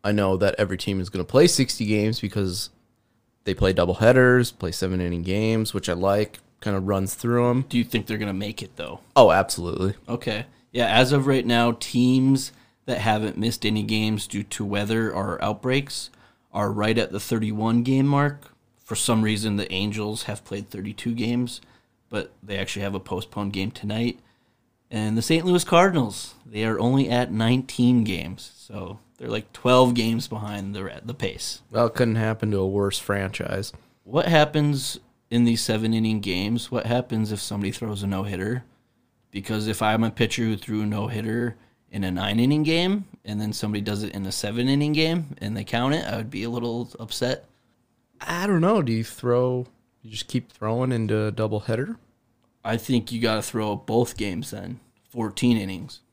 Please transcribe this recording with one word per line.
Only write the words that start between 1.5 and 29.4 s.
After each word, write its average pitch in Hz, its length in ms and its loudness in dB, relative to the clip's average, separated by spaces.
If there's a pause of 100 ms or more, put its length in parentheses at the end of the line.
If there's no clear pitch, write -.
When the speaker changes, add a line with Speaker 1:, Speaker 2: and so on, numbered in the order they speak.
Speaker 1:
games 107 340 2
because 98 500 -4 (760)
they 98 80 -2
play 95 200 4
doubleheaders, 120 840 6
play 90 160 -6
seven-inning 90 500 -2
games, 110 500 0
which 98 140 -4
I 87 60 -2
like, 98 460 0 (200)
kinda 98 220 -2
runs 95 320 -2
through 120 360 0
'em. 127 200 0
Speaker 2:
Do 123 80 0
you 117 80 2
think 110 200 -4
they're 110 120 -6
gonna 104 160 -4
make 104 280 -6
it, 101 140 -14
though? 71 240 -10 (160)
Speaker 1:
Oh, 113 160 12
absolutely. 92 640 2 (160)
Speaker 2:
Okay. 113 380 -6 (260)
Yeah, 120 140 2
as 127 260 6
of 139 140 2
right 135 180 2
now, 120 340 2
teams 131 720 4 (340)
that 127 140 -4
haven't 107 380 0
missed 110 280 -2
any 107 180 0
games 107 440 0
due 104 160 -6
to - 220 -6
weather 104 480 0
or 95 280 -4
outbreaks 127 680 -4 (420)
are 101 200 -2
right 107 260 2
at - 160 0
the 101 80 -4
thirty-one 110 640 0
game 135 220 2
mark. 143 460 0 (320)
For 180 120 -8
some 110 260 2
reason, 107 340 0
the 101 160 -4
Angels 104 520 -4
have - 200 -10
played 101 260 -10
thirty-two 104 440 -6
games, 120 480 -2 (480)
but - 240 -8 (100)
they 98 140 -8
actually 98 260 -6
have 98 120 -4
a 92 40 -4
postponed 98 540 -6
game 98 180 -4
tonight. 113 480 -4 (680)
And 110 280 -2
the 113 40 2
Saint 165 240 2
Louis 180 200 4
Cardinals, 170 680 4 (100)
they 110 200 -4
are 113 140 0
only 131 300 2
at 123 220 0
nineteen 123 720 4
games. 85 520 -6
So 98 440 -14 (180)
they're, 120 120 -10
like, 110 240 -6